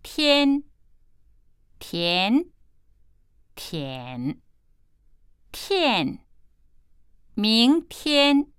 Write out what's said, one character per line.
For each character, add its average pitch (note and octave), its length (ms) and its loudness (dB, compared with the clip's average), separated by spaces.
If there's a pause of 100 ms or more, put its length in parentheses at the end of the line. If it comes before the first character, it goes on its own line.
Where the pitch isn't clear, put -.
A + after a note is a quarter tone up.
天， C#4+ 600 2 (1120)
甜， F3+ 720 -2 (1040)
甜， C3 840 -10 (1120)
甜， B3+ 760 -2 (1080)
明 A#3 520 4
天。 C#4+ 720 2